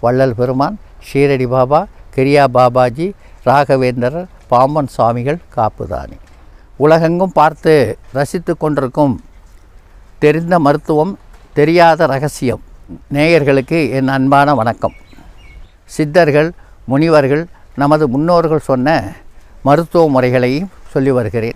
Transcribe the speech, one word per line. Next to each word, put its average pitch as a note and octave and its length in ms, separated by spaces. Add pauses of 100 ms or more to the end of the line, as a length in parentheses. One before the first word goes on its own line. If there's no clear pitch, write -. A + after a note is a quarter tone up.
வள்ளல் B2+ 340
பெருமான், C3 440 (340)
ஷீரடி C#3 360
பாபா, C3 380 (300)
கிரியா C#3 280 (100)
பாபாஜி, B2+ 580 (320)
ராகவேந்திரர், C3 840 (220)
பாம்பன் C3+ 400
சுவாமிகள் B2 500 (180)
காப்புதானி. - 640 (580)
உலகெங்கும் E3 560
பார்த்து D3+ 680 (140)
ரசித்து D#3+ 440
கொண்டிருக்கும் C#3 640 (1000)
தெரிந்த E3 400
மருத்துவம், D#3 600 (340)
தெரியாத E3 540
ரகசியம் C3+ 560 (520)
நேயர்களுக்கு C#3+ 760
என் C3 180
அன்பான C#3 460
வணக்கம். - 380 (920)
சித்தர்கள், D#3 680 (320)
முனிவர்கள், D3 640 (280)
நமது D3 340
முன்னோர்கள் D#3+ 500
சொன்ன C3 540 (500)
மருத்துவ D#3+ 460
முறைகளையும் B2+ 640 (200)
சொல்லி C#3 200
வருகிறேன். A#2 460